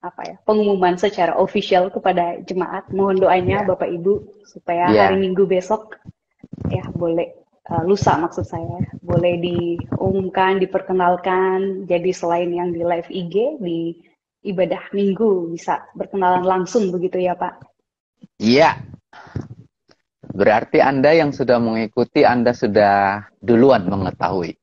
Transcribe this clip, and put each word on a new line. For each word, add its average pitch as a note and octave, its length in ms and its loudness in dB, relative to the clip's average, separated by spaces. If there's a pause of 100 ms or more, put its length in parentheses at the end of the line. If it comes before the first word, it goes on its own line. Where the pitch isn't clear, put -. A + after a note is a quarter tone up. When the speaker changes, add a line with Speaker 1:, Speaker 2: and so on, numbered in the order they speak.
Speaker 1:
apa - 240 -12
ya, E3 160 -14
pengumuman G3 560 2
secara F#3 400 0
official F#3+ 560 2
kepada F3 480 -2
jemaat. F#3 480 -6
Mohon G3 320 2
doanya F#3 400 2
Speaker 2:
Ya. G3+ 80 -2
Speaker 1:
Bapak F3+ 160 -2
Ibu F3 640 -4
supaya F3 400 -2
Speaker 2:
Ya. G#3 160 6
Speaker 1:
hari G3 160 2
Minggu F#3+ 240 0
besok F#3+ 480 -2 (800)
ya - 160 -2
boleh, E3+ 400 -2 (400)
eh, E3 160 -2
lusa G3 320 2
maksud E4 240 -4
saya, E3+ 400 -8 (160)
boleh F3 400 0
diumumkan, F#3 1200 -2
diperkenalkan. F#3 1300 -2
Jadi F3 240 -2
selain F3 400 -2
yang F3 240 -4
di E3+ 80 -6
live E3+ 240 -2
I F#3+ 240 -8
G, B3 320 -2
di E3+ 320 -6 (480)
ibadah F#3 480 -4
Minggu G3 640 0
bisa - 400 -6
berkenalan F3+ 480 0
langsung F#3 480 0
begitu F3+ 320 -4
ya, F3+ 160 -2
Pak? - 240 -8 (800)
Speaker 2:
Iya. B2+ 400 4 (1500)
Berarti G#2+ 480 2
Anda C3+ 320 4
yang D#3 160 2
sudah A#2+ 320 2
mengikuti, A2+ 640 0
Anda A#2+ 240 4
sudah G2+ 880 2
duluan A#2 480 4
mengetahui. F2+ 760 -4